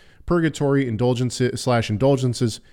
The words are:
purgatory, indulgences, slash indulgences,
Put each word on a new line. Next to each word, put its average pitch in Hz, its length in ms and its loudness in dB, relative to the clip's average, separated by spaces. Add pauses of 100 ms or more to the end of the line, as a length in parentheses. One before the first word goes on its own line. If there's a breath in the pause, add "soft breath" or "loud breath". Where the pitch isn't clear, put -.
(260 soft breath)
purgatory, 143 600 0
indulgences, 123 720 0
slash 120 300 0
indulgences, 123 720 0 (120)